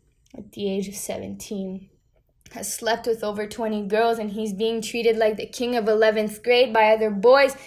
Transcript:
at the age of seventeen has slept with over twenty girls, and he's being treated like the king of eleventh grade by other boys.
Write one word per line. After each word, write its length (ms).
at 140
the 180
age 200
of 60
seventeen 920
has 200
slept 340
with 160
over 240
twenty 400
girls, 320
and 120
he's 200
being 300
treated 340
like 220
the 80
king 320
of 100
eleventh 560
grade 300
by 180
other 180
boys. 460